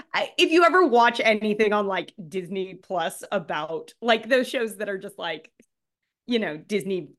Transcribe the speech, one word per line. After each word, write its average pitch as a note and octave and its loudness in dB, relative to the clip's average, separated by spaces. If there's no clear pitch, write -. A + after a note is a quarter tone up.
I, G3+ -2
if D#4+ 4
you E4+ 6
ever F4 6
watch A#3 4
anything G#3+ 2
on, G#3 0
like, F#3 -4
Disney F#3 -8
Plus F3+ -6
about, D#3+ -6
like, A3+ 0
those B3+ 2
shows A3+ -4
that G3+ -8
are G3 -6
just, G3 -16
like, E3 -10
you A#3+ 0
know, D#3+ -4
Disney F3+ -4